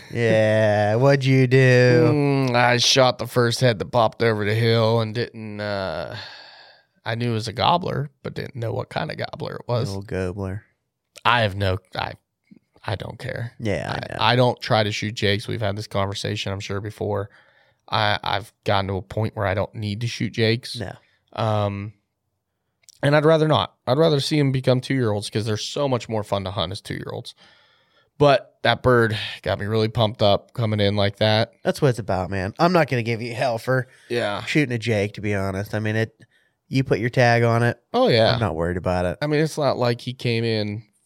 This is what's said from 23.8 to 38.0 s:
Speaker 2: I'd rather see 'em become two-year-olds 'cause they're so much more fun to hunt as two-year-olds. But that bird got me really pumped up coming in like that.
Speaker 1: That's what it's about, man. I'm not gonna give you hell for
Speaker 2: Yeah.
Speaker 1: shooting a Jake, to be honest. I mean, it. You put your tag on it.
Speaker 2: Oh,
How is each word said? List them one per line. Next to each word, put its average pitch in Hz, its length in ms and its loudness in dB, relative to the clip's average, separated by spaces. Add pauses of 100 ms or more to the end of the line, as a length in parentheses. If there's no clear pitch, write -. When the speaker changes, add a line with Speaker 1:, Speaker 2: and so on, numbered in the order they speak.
Speaker 2:
I'd 131 120 2
rather 156 200 4
see 151 220 0
'em 139 100 2
become 127 300 0
two-year-olds 110 500 -2
'cause 110 160 -2
they're 107 100 -2
so 143 320 -4
much 123 200 -2
more 107 160 -4
fun 101 200 -2
to 92 60 -6
hunt 92 220 -4
as 101 80 -10
two-year-olds. - 560 -10 (840)
But - 460 4
that 117 180 2
bird 117 340 4 (240)
got 95 180 -2
me 101 60 -8
really 110 240 0
pumped 113 320 0
up 101 320 2
coming 107 260 -2
in 101 160 2
like 101 220 0
that. 110 360 2 (120)
Speaker 1:
That's - 160 -2
what 147 80 4
it's 117 100 0
about, 95 300 -4
man. 98 300 -4
I'm 175 160 2
not 160 140 2
gonna 123 140 -2
give 113 200 -4
you 117 120 -8
hell 120 220 -2
for 127 320 -2 (220)
Speaker 2:
Yeah. 107 340 -4
Speaker 1:
shooting 139 300 0
a 117 40 -4
Jake, 104 360 0
to 101 80 -12
be 104 120 -2
honest. 98 400 -4
I 107 60 -4
mean, 107 160 -2
it. 110 180 -2 (540)
You 131 160 0
put 123 160 0
your 117 80 -2
tag 120 360 4
on 117 180 2
it. 120 160 0 (160)
Speaker 2:
Oh, 247 140 2